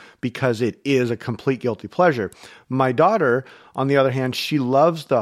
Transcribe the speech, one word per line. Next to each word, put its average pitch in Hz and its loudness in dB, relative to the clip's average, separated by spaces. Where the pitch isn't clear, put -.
because 123 -2
it 110 -4
is 127 0
a 117 -4
complete 123 -4
guilty 110 -6
pleasure. 139 0
My 131 0
daughter, 147 2
on 135 -2
the 139 2
other 135 4
hand, 127 -2
she - -2
loves 139 2
the, 123 0